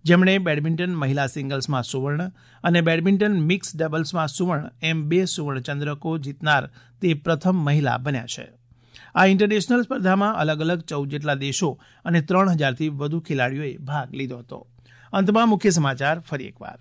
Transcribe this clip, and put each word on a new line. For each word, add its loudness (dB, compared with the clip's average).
જેમણે 6
બેડમિન્ટન -2
મહિલા 0
સિંગલ્સમાં -4
સુવર્ણ -4
અને 4
બેડમિન્ટન 2
મિક્સ 0
ડબલ્સમાં -2
સુવર્ણ -2
એમ -2
બે 2
સુવર્ણ -4
ચંદ્રકો -6
જીતનાર -2
તે 2
પ્રથમ 0
મહિલા 2
બન્યા -4
છે. -14
આ 6
ઇન્ટરનેશનલ 4
સ્પર્ધામાં 0
અલગ 0
અલગ 0
ચૌદ -6
જેટલા -2
દેશો -2
અને 2
ત્રણ 2
હજારથી 0
વધુ -4
ખેલાડીઓએ -4
ભાગ -8
લીધો -8
હતો. -18
અંતમાં 4
મુખ્ય 4
સમાચાર 0
ફરી -10
એકવાર. -16